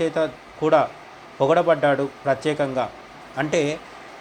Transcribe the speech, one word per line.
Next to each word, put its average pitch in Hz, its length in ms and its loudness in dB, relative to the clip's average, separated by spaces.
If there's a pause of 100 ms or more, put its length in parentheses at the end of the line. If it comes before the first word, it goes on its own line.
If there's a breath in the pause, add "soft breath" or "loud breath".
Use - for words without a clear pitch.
చేత 160 280 -2 (300)
కూడా 156 280 4 (520)
పొగడబడ్డాడు 147 680 2 (160)
ప్రత్యేకంగా. 135 640 -2 (480)
అంటే 151 420 0 (400)